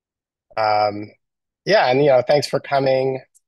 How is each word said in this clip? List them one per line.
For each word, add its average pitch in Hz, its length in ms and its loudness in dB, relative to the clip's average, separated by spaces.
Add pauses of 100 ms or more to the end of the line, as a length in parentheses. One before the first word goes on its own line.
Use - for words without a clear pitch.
(560)
Um, 107 540 -2 (560)
yeah, 175 240 2
and, 131 120 2
you 147 80 2
know, 127 160 4
thanks 147 220 0
for 143 120 -4
coming 131 640 -2 (260)